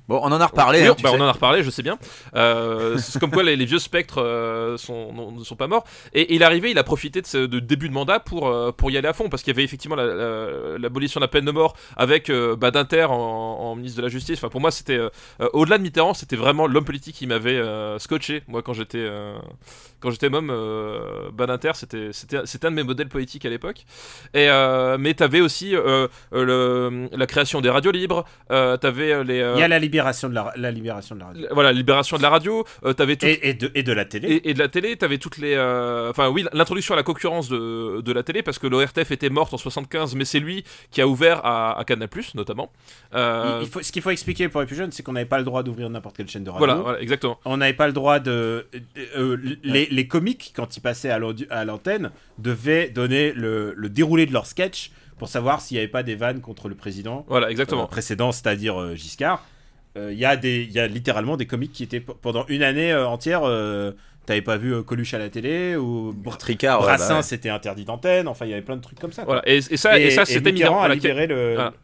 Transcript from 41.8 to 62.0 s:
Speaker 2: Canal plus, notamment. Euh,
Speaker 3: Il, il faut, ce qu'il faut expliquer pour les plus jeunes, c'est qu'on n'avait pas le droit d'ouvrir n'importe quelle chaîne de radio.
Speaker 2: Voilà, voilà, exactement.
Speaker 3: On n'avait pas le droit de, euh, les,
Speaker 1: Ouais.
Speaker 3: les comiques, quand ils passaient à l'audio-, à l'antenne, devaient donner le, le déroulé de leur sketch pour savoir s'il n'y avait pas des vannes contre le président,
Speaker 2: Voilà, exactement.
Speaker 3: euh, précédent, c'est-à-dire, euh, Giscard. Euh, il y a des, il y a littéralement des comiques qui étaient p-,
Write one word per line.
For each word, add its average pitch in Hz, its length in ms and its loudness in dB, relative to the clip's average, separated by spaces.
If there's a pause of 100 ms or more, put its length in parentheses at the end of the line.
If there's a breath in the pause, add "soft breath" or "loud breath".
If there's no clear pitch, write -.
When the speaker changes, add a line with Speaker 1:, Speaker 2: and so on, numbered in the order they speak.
Speaker 2:
Canal 113 240 -2
plus, - 260 -12
notamment. 107 380 -8 (420 soft breath)
Euh, 117 460 0
Speaker 3:
Il, 117 80 -6
il - 20 -10
faut, 180 140 -10
ce - 80 -4
qu'il 175 100 -6
faut 190 80 -2
expliquer 180 400 -2
pour 147 120 -2
les 131 60 -2
plus 135 80 -10
jeunes, 175 160 -6
c'est - 120 -12
qu'on 131 100 -8
n'avait 123 140 -2
pas 139 100 0
le 131 60 0
droit 127 180 -2
d'ouvrir 120 300 -6
n'importe 107 260 -12
quelle 101 120 -10
chaîne 101 140 -10
de 92 60 -10
radio. 92 160 2
Speaker 2:
Voilà, 123 160 2
voilà, 120 200 -4
exactement. 123 440 -4
Speaker 3:
On 131 120 -2
n'avait 135 160 2
pas 147 140 2
le 143 60 0
droit 143 260 4
de, 117 460 -2 (500)
euh, 131 220 0 (260)
les, 139 80 -2
Speaker 1:
Ouais. 139 200 4
Speaker 3:
les 131 160 0
comiques, 175 480 -2
quand 120 220 -8
ils - 40 -16
passaient 123 300 -4
à 110 80 0
l'audio-, 113 320 -6
à 113 140 -4
l'antenne, 117 460 -4 (280 soft breath)
devaient 123 500 2
donner 127 440 2
le, 110 420 -2
le 104 140 -6
déroulé 160 360 4
de 135 80 -6
leur 117 140 0
sketch - 440 -6 (260 soft breath)
pour 110 100 -12
savoir 135 340 0
s'il - 140 -10
n'y 117 40 0
avait 107 120 -2
pas 127 100 -2
des 117 140 -6
vannes 123 260 -4
contre 110 280 -14
le 98 60 -12
président, 104 520 -10
Speaker 2:
Voilà, 120 240 2
exactement. 127 320 -2
Speaker 3:
euh, 107 40 -6
précédent, 113 440 -2
c'est-à-dire, 104 500 -2
euh, 85 140 -6
Giscard. 131 500 -4 (520 soft breath)
Euh, 104 160 -10
il 104 40 -10
y 117 60 -2
a 139 140 4
des, 123 260 -2
il 113 80 -10
y 107 80 0
a 117 80 2
littéralement 117 480 -2
des 127 100 -4
comiques 123 280 -6
qui 127 100 -10
étaient 120 160 -6
p-, 120 220 -14